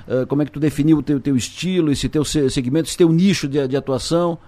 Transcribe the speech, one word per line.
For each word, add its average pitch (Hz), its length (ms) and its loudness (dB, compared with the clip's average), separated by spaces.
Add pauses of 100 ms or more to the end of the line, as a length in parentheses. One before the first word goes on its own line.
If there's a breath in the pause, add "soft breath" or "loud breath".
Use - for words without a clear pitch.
Eh, 127 200 -2
como 139 160 0
é - 20 -2
que 135 60 -6
tu - 80 -12
definiu 147 400 2
o 143 40 -2
teu, 143 180 0
teu 139 160 0
estilo, 160 560 0
esse 135 160 -2
teu 151 160 -2
se-, 139 260 0
segmento, 139 380 -2
esse - 80 -10
teu 170 160 4
nicho 170 340 2
de, 139 220 -2
de 131 80 -2
atuação? 160 720 -2